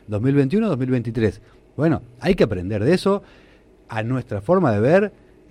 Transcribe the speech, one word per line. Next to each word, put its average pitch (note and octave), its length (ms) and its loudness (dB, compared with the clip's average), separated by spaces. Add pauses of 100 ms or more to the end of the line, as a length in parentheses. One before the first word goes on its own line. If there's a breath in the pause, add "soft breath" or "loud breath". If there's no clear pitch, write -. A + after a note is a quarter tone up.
dos G#2 140 -4
mil C3+ 120 0
veintiuno, C#3+ 340 2
dos D3 120 -2
mil B2+ 100 -4
veintitrés. A2+ 520 -2 (360 soft breath)
Bueno, D3+ 240 0 (180)
hay F3+ 140 0
que F3 120 2
aprender G2+ 380 -4
de D3+ 100 4
eso. G3 280 0 (680 soft breath)
A A2 120 -6
nuestra A#2 400 -4
forma E3+ 300 2
de G#2 80 2
ver, F#3 320 2 (400 soft breath)